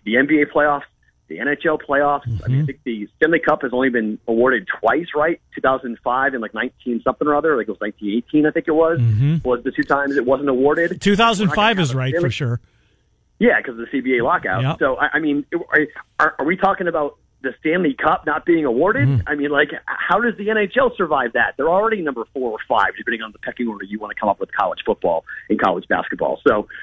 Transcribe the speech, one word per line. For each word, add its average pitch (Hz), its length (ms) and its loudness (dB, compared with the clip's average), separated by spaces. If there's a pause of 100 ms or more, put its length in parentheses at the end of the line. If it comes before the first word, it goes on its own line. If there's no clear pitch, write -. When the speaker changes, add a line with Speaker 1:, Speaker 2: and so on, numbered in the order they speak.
Speaker 1:
the 107 120 0
N 135 100 4
B 151 140 4
A 139 40 4
playoffs, 147 380 0 (440)
the 80 120 -12
N 120 80 -4
H 143 200 -4
L 156 100 0
playoffs. 143 480 0
I 123 40 -8
mean, 110 140 -4
I - 40 -6
Speaker 2:
Mm-hmm. 135 180 0
Speaker 1:
think 139 200 -6
the 107 320 -6
Stanley 160 220 4
Cup - 240 0
has 120 100 -4
only 131 160 2
been 110 380 0
awarded 117 400 2 (120)
twice, 135 360 2
right? 160 260 0 (120)
Two 127 80 -10
thousand 131 420 0
five 131 300 0
and, 120 80 -4
like, 107 120 -10
nineteen 120 500 -6
something 135 240 0
or 147 80 2
other. 147 220 2
Like, 104 100 -2
it 107 40 -8
was 95 100 -8
nineteen 104 360 -4
eighteen, 151 280 2
I 151 60 2
think - 160 -2
it 165 80 0
was, 160 240 4
Speaker 2:
Mm-hmm. 120 380 2 (100)
Speaker 1:
was 120 160 0
the 127 80 -2
two - 120 -2
times 139 320 0
it 127 100 2
wasn't 139 240 2
awarded. 156 520 2
Speaker 2:
Two 202 140 4
thousand 214 340 2
five - 80 -2
Speaker 1:
We're 208 40 2 (100)
not 226 40 2
gonna 190 80 0
Speaker 2:
is 139 60 0
Speaker 1:
have 127 60 -4
a 131 40 0
Speaker 2:
right, 131 120 -2
Speaker 1:
Stanley 160 180 0
Speaker 2:
for - 20 -2
sure. 120 280 -4 (800)
Speaker 1:
Yeah, 113 220 4
'cause 123 100 -10
of 113 60 -12
the 117 140 -10
C 139 100 -2
B 127 160 2
A 117 60 2
lockout. 117 380 0
Speaker 2:
Yep. 135 180 -2
Speaker 1:
So, 135 160 2
I, 143 180 0
I 147 60 0
mean, 147 340 -2
are, 156 340 0 (320)
are, 156 200 2
are 139 60 0
we 175 100 0
talking 190 320 0
about 156 300 -2 (240)
the 127 180 -6
Stanley 160 360 0
Cup 165 300 0
not 156 200 -4
being 165 200 4
awarded? 143 440 2
Speaker 2:
Mm. 123 180 2
Speaker 1:
I 147 80 -2
mean, 147 140 -2
like, 147 200 2 (180)
how - 340 0
does 233 160 0
the 202 140 -6
N 220 60 0
H 202 220 -2
L 247 160 2
survive 143 380 0
that? 110 240 0
They're 143 120 0
already 208 320 0
number 127 220 -4 (100)
four 127 180 -4
or 107 160 -8
five, 98 300 2
depending 113 260 -6
on 110 100 -12
the - 60 -20
pecking 120 280 -6
order 104 160 -8
you 104 160 -10
wanna 104 160 -10
come 107 140 -2
up 98 100 0
with 95 140 -8
college 95 320 -2
football 87 400 -2 (240)
and 107 100 0
college 92 300 0
basketball. - 580 -2
So 107 220 2 (140)